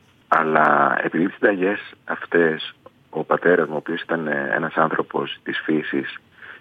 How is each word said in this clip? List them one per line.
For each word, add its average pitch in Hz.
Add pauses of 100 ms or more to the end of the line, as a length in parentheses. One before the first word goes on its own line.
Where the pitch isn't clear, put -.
(280)
αλλά 156
επειδή 92
τις -
συνταγές 101 (120)
αυτές 80 (360)
ο 78
πατέρας 85
μου, 76
ο -
οποίος 82
ήταν, 82
ε, 71
ένας 80
άνθρωπος 78
της 73
φύσης, 73 (440)